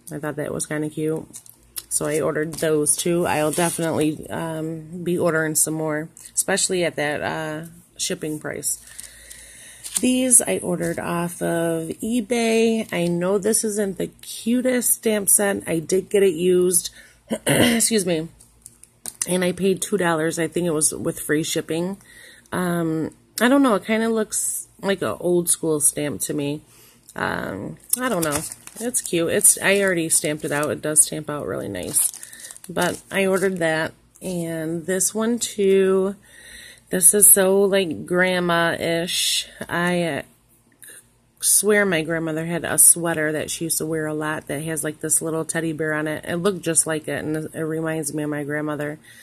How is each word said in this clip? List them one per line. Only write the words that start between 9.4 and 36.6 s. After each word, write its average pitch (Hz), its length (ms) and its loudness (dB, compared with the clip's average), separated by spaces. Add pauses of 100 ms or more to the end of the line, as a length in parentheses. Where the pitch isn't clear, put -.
These 254 400 4
I 190 180 0
ordered 170 420 -2
off 175 420 -4
of 165 460 0 (120)
eBay. 226 920 2
I 175 160 0
know 175 300 2
this 214 260 2
isn't 202 340 -2
the 170 80 -2
cutest - 880 -2
stamp 214 340 0
set. - 380 2
I 165 140 0
did 185 280 0
get 202 140 4
it 190 120 6
used. 180 560 4 (380)
<clears throat> - 200 -6
Excuse 226 580 4
me. 165 220 0 (960)
And 180 160 0
I 180 80 2
paid 180 320 0
two - 140 -2
dollars. 165 420 2
I 165 80 0
think 175 220 0
it 156 60 2
was 156 200 2
with 160 240 -4
free 151 240 0
shipping. 165 540 -2 (560)
Um, 170 580 0 (300)
I 240 80 4
don't 277 160 6
know. 240 100 6
It 180 100 0
kinda 220 240 0
looks - 600 -2 (120)
like 190 220 0
an 110 160 -2
old 175 320 2
school 156 300 0
stamp 147 420 -2
to 156 100 -4
me. 147 300 -4 (540)
Um, 92 640 -6 (200)
I 254 100 -2
don't 185 140 0
know. 151 200 -2 (360)
It's 247 220 -2
cute. 165 320 0
It's, 208 240 4
I 196 240 2
already 170 300 0
stamped 151 340 0
it 147 80 -4
out. 147 180 0
It 147 120 -4
does 156 180 2
stamp 156 300 -2
out 147 160 -6
really 123 220 -4
nice. 90 440 -2 (560)
But 175 320 -2 (100)
I 196 140 0
ordered 190 320 2
that. 160 380 0 (260)
And 165 640 -6
this 185 300 -2
one 226 240 0
too. 190 760 2 (760)